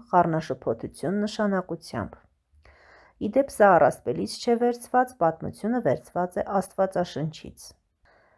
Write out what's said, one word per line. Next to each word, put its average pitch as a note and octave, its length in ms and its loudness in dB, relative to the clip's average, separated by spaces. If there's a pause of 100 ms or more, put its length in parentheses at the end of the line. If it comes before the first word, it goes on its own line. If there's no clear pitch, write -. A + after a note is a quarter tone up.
խառնաշփոթություն D#3+ 1160 -2
նշանակությամբ։ F#3+ 1000 -4 (1000)
Ի G#3+ 100 -4
դեպ, C#4 200 0
սա G#3 180 4
առասպելից E3 680 4
չէ - 200 -2
վերցված, A#3+ 600 0
պատմությունը E3+ 680 -2
վերցված F3 520 -2
է - 180 -4
Աստվածաշնչից։ F#3 1160 -4 (720)